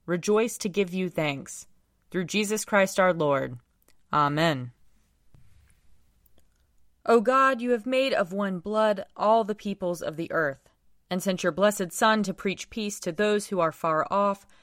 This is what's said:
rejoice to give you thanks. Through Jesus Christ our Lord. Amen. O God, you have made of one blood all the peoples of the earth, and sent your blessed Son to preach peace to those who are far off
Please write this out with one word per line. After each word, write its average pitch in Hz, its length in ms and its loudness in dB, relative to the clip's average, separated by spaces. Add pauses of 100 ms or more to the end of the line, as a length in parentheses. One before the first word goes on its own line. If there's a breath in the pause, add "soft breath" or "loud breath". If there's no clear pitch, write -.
rejoice 208 520 0
to 214 120 -4
give 180 240 -2
you 185 160 -2
thanks. 147 580 -6 (420)
Through 180 160 -4
Jesus 208 380 -2
Christ 196 380 2
our 185 120 4
Lord. 139 440 0 (560)
Amen. 147 580 2 (2250)
O 233 140 6
God, 262 400 2
you 247 120 -2
have 233 140 0
made 262 280 0
of 180 180 0
one 196 280 -4
blood 214 440 0 (140)
all 220 260 4
the 208 120 -6
peoples 190 460 -4
of 156 140 -6
the 165 160 -8
earth, 151 380 -2 (400)
and 180 120 -2
sent 185 220 -2
your 180 80 2
blessed 190 400 0
Son 220 320 2
to 190 100 -4
preach - 380 -6
peace 208 280 -6
to 180 120 -4
those 208 360 0
who 190 120 -2
are 160 120 2
far 156 380 0
off 202 380 0 (160 soft breath)